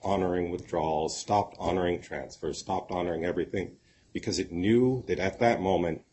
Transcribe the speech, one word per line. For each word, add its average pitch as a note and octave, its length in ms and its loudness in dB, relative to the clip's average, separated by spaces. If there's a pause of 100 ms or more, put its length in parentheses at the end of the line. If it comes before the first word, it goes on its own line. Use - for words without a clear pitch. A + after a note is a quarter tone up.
honoring F2+ 480 0
withdrawals, D#2+ 680 -2
stopped - 420 0
honoring F2 420 0
transfers, C#2+ 560 -8
stopped F#2 320 -4
honoring F2 360 -2
everything, F2 500 -2 (380)
because G2 260 -4
it F2+ 140 -4
knew A#2+ 540 4
that F2 120 0
at F#2+ 200 -2
that A#2 220 4
moment, E2+ 520 2